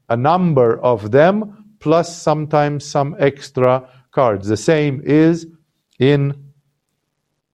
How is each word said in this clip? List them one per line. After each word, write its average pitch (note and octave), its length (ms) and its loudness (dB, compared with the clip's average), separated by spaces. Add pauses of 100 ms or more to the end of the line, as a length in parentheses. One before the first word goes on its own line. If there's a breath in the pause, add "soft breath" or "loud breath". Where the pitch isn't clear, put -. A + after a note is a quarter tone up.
a A#2 80 0
number C#3+ 640 2
of G#2+ 320 -2
them, F#3+ 680 0
plus E3 420 -2
sometimes D3 640 -2
some C#3+ 340 -4
extra C3 680 0 (240 soft breath)
cards. G#2+ 360 -2
The G#2+ 100 -2
same D3 480 -2
is D#3+ 400 2 (540)
in C#3 520 0 (1040)